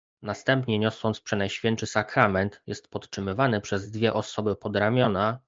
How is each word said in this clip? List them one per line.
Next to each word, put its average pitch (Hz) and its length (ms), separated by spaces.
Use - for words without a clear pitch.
Następnie, 117 560
niosąc 110 420
Przenajświętszy 110 680
Sakrament, 104 800
jest - 220
podtrzymywany 104 720
przez 101 300
dwie 110 240
osoby 107 420
pod 107 200
ramiona, 110 720